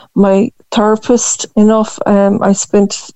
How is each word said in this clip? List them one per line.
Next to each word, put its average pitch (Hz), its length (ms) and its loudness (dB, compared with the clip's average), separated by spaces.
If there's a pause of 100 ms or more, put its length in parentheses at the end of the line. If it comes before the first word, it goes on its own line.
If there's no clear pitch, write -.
(140)
my 196 360 2 (220)
therapist 220 760 -2 (100)
enough. 214 480 2
Um, 202 380 0
I 202 100 2
spent - 640 -2